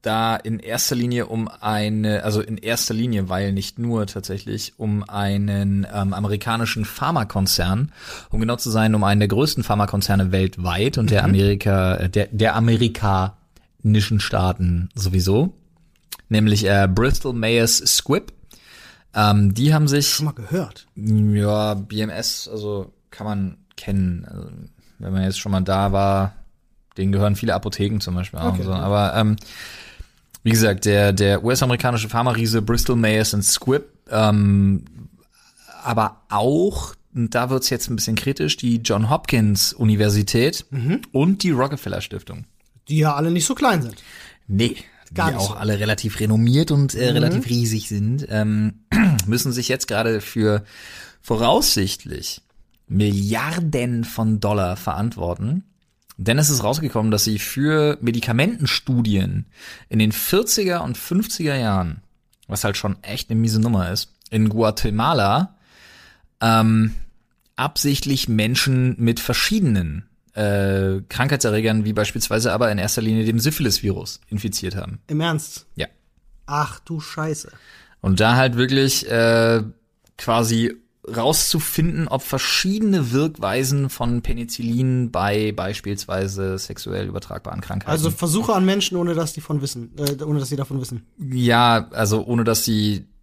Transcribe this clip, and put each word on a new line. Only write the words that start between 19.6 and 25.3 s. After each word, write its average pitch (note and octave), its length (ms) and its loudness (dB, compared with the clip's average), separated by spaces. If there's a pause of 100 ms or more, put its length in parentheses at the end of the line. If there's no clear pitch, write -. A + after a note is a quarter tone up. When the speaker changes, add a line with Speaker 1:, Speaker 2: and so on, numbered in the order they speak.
Speaker 1:
haben B2+ 140 4
sich C#3+ 220 2
Speaker 2:
Schon - 160 -2
mal D3 80 -4
gehört? C#3+ 520 -6 (100)
Speaker 1:
Ja, G#2 800 2
B G2+ 260 -6
M G#2+ 80 -4
S, - 420 -6
also G#2 400 -8 (180)
kann - 160 -14
man G2 320 -4 (200)
kennen. F#2 520 -2
Also, - 200 -14 (500)
wenn F#2+ 140 -6
man F#2+ 100 0
jetzt F#2+ 160 -2